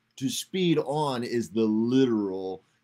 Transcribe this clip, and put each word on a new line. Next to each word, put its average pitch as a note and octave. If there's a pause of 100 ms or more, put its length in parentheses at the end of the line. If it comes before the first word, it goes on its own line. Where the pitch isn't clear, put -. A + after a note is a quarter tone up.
(160)
to C3+
speed E3+
on C#3
is A#2
the A2
literal G#2+ (200)